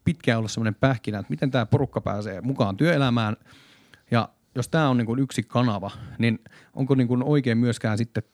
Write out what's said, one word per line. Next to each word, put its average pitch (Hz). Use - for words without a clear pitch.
pitkään 131
ollut 110
semmoinen 110
pähkinä, 113
että 95
miten 147
tää 123
porukka 139
pääsee 98
mukaan 117
työelämään. 127
Ja 117
jos 120
tää 160
on 127
niin 117
kun 117
yksi 127
kanava, 104
niin 113
onko 135
niin 127
kun 123
oikein 131
myöskään 117
sitten 113